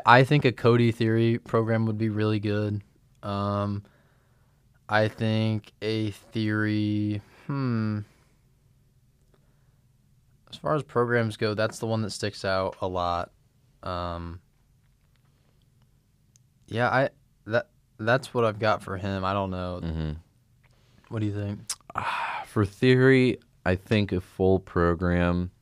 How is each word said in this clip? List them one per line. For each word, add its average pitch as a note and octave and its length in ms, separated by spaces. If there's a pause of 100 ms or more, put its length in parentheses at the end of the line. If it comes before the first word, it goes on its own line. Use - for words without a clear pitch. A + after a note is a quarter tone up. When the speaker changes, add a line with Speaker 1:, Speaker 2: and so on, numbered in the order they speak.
Speaker 1:
I B2 180
think D3 220
a B2+ 60
Cody A#2+ 400
Theory A2+ 480
program A2+ 480
would G#2+ 100
be A2 120
really G#2+ 300
good. G#2 420 (420)
Um, G2+ 600 (1040)
I G#2+ 200
think A2 640 (100)
a A2 300
Theory, G#2+ 1080 (260)
hmm. A#2 520 (2500)
As - 60
far D3+ 180
as C#3+ 80
programs A#2+ 540
go, A2 160
that's G#2+ 260
the A#2 80
one A2 160
that G2 80
sticks - 340
out F#2+ 360
a G2 60
lot. F2 440 (520)
Um, F2 560 (2250)
yeah, A#2 220
I, C3 200 (360)
that, A2+ 220 (320)
that's A#2+ 340
what A#2 120
I've G#2+ 140
got G#2+ 240
for G2 140
him. G2 280
I F#2+ 80
don't G2 180
know. F2+ 320
Speaker 2:
Mm-hmm. D#2+ 280 (1000)
Speaker 1:
What A2+ 100
do G#2+ 60
you G#2 80
think? G#2 260 (360)
Speaker 2:
Ah, - 520
for G#2+ 180
Theory, B2+ 720 (280)
I F#2 100
think G#2 360
a F#2 100
full F#2+ 380
program F2 920 (100)